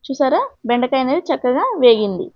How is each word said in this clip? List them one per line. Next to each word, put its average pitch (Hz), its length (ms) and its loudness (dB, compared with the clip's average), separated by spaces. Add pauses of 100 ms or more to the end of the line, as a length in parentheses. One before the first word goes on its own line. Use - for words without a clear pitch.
చూసారా, 269 340 0 (280)
బెండకాయ 247 380 0
అనేది 294 240 -2
చక్కగా 277 340 0 (160)
వేగింది. 208 460 2 (120)